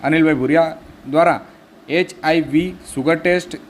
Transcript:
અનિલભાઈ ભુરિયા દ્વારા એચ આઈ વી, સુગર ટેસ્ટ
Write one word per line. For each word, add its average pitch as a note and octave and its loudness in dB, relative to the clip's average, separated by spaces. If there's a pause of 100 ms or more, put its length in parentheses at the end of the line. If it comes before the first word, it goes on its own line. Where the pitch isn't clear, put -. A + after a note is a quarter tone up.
અનિલભાઈ D#3 2
ભુરિયા D3+ 0 (340)
દ્વારા D#3 2 (480)
એચ F3+ -2 (120)
આઈ D#3+ 2
વી, D#3 -2 (200)
સુગર C#3+ 0
ટેસ્ટ F3 -2 (140)